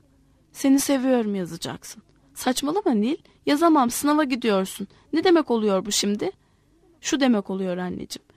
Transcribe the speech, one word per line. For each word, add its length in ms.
"Seni 280
seviyorum 560
yazacaksın." 680
"Saçmalama 580
Nil, 260
yazamam, 440
sınava 340
gidiyorsun. 640
Ne 100
demek 280
oluyor 340
bu 60
şimdi?" 400
"Şu 180
demek 300
oluyor 280
anneciğim. 600